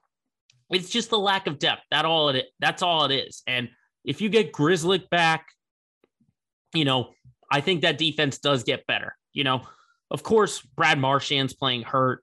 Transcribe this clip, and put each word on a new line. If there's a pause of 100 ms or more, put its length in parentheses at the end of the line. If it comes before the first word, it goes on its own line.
(720)
It's
just
the
lack
of
depth. (100)
That
all
it, (120)
that's
all
it
is.
And (360)
if
you
get
Grzelcyk
back, (1300)
you
know, (380)
I
think
that
defense
does
get
better. (160)
You
know, (480)
of
course,
Brad
Marchand's
playing
hurt,